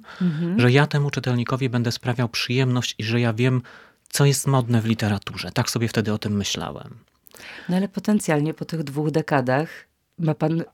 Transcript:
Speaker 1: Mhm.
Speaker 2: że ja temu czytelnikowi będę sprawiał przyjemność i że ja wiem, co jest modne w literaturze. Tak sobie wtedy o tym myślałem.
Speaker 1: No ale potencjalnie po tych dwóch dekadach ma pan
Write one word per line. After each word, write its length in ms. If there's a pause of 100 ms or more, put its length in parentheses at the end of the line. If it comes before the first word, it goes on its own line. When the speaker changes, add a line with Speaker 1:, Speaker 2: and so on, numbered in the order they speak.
(220)
Speaker 1:
Mhm. 380
Speaker 2:
że 120
ja 160
temu 220
czytelnikowi 600
będę 220
sprawiał 380
przyjemność 680
i 60
że 180
ja 120
wiem, 280 (480)
co 160
jest 220
modne 340
w 40
literaturze. 640
Tak 180
sobie 180
wtedy 260
o 40
tym 200
myślałem. 600 (720)
Speaker 1:
No 80
ale 100
potencjalnie 640
po 120
tych 180
dwóch 280
dekadach 580 (500)
ma 160
pan 280 (100)